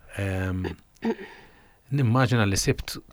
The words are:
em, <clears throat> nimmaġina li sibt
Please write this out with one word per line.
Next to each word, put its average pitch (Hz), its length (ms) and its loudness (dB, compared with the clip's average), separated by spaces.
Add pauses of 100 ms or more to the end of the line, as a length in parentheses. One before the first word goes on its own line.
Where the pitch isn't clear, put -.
(160)
em, 92 480 -2 (420)
<clears throat> 226 60 0 (760)
nimmaġina 123 580 4
li 98 100 2
sibt - 380 -2 (180)